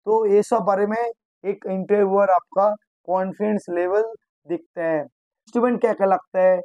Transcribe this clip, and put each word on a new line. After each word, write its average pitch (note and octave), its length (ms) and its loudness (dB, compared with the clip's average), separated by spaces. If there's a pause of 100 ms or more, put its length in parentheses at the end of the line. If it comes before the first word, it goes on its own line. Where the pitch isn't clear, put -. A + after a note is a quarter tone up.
तो A3 200 2
ये G3+ 160 4
सब A3+ 160 0
बारे G3 280 0
में A3+ 260 -4 (320)
एक G3+ 220 -6
interviewer G3 640 0
आपका G3 380 0 (400)
confidence F#3+ 600 -4
level F3+ 320 0 (460)
देखता E3 360 -8
है, D#3+ 220 -2 (400)
student A#3+ 340 0
क्या A3 120 2
क्या G3+ 140 0
लगता F#3+ 340 -2
है, F#3 240 4